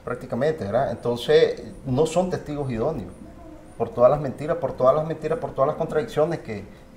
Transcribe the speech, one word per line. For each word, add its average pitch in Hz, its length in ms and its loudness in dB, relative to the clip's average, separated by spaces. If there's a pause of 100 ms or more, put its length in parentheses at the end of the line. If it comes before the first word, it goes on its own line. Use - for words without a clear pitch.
prácticamente, 127 600 -2
¿verdad? 117 260 2
Entonces, 123 720 2 (200)
no 139 220 2
son 180 240 2
testigos 143 400 -4
idóneos, 147 420 -2 (640)
por 117 140 -2
todas 123 220 6
las 147 100 0
mentiras, 151 360 -4
por - 160 -4
todas 131 220 4
las 156 100 0
mentiras, 160 340 -4
por - 160 -8
todas 135 120 2
las 147 100 -2
contradicciones 151 640 0
que, 101 220 -8 (340)